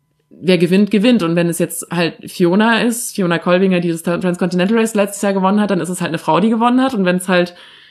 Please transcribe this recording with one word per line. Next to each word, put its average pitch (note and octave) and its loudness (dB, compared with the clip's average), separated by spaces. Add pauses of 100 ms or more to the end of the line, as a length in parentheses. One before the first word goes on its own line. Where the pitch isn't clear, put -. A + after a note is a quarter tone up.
(300)
Wer E3+ 0
gewinnt, F#3 2
gewinnt. G#3+ 2
Und E3+ 0
wenn E3+ 0
es E3 -6
jetzt - -4
halt E3+ -4
Fiona G#3 2
ist, A#3 -4
Fiona E3+ 0
Kolbinger, F3+ 2
die E3+ -2
das E3 -6
Transcontinental F3+ 0
Race A3+ -2
letztes G3+ -2
Jahr G3+ -2
gewonnen G3 0
hat, G#3 -2
dann F#3 0
ist D#3+ -6
es F3+ -6
halt F3 -4
eine D#3+ -6
Frau, D#3+ 0
die G#3+ 2
gewonnen A#3+ 2
hat. C4 0
Und G3 0
wenn F3+ 2
es F3+ -4
halt F3+ 0 (360)